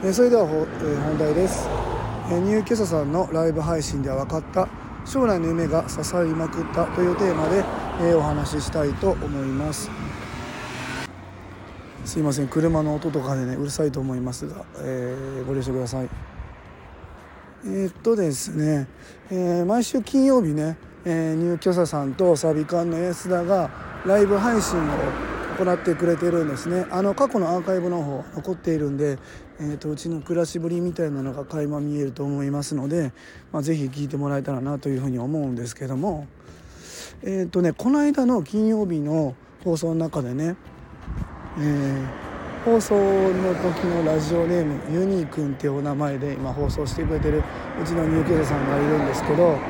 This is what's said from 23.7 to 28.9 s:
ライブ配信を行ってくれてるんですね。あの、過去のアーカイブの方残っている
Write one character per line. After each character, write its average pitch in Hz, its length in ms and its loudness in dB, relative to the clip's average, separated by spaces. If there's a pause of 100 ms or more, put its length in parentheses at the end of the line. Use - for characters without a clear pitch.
ラ 190 140 6
イ 202 80 8
ブ 196 100 4
配 220 240 4
信 175 200 0
を - 20 2 (840)
行 180 80 4
っ 175 60 2
て 175 160 2
く 175 120 0
れ 170 100 4
て 175 120 0
る 170 160 2
ん 151 40 0
で 139 80 -2
す 160 120 -6
ね。 180 220 0
あ 185 120 0
の、 196 120 2
過 269 140 4
去 226 100 0
の 170 120 2
ア 180 100 2
ー 165 40 -6
カ 190 120 2
イ 180 40 0
ブ 175 80 -2
の 175 140 0
方 139 220 -4 (100)
残 165 180 -6
っ 170 40 -4
て 170 180 0
い 151 60 0
る 147 100 0